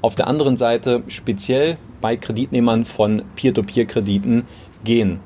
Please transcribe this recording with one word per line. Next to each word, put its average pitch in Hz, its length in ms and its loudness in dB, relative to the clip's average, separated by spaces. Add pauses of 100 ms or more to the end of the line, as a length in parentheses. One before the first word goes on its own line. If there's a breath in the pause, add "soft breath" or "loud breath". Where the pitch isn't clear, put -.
auf - 140 0
der - 100 0
anderen 139 300 2
Seite, 120 500 0
speziell 135 720 -2 (240)
bei 113 140 0
Kreditnehmern 117 680 0
von 107 380 0 (120)
Peer-to-Peer-Krediten, 113 1080 0 (400 loud breath)
gehen. 110 420 2